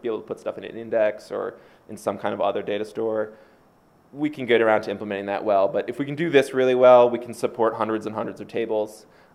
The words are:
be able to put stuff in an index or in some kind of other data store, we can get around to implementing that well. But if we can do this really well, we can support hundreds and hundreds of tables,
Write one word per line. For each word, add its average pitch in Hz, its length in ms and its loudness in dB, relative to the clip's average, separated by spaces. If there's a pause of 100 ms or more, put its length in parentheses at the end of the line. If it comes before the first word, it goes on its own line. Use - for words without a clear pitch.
be 120 60 -6
able 110 100 -4
to 107 80 -12
put - 120 -10
stuff - 200 -10
in 95 60 -16
an - 120 -14
index 110 540 -4
or 101 240 -8 (340)
in 107 80 -14
some 104 220 -6
kind 104 160 -4
of 101 80 -4
other 101 200 0
data 104 220 -4
store, 110 480 -4 (800)
we 147 160 -4
can 139 160 -8
get 113 160 4
around 107 220 4
to 110 80 -8
implementing 101 360 -8
that 101 160 -6
well. 98 240 2
But 117 220 -4
if 120 100 -10
we 143 60 -4
can 143 100 -8
do 165 140 -4
this 139 240 4
really 127 220 2
well, 123 340 10
we 117 100 -2
can 113 140 -12
support 110 420 -2
hundreds 110 300 -4
and 107 100 -8
hundreds 101 260 -8
of 104 80 -14
tables, 110 580 -6 (280)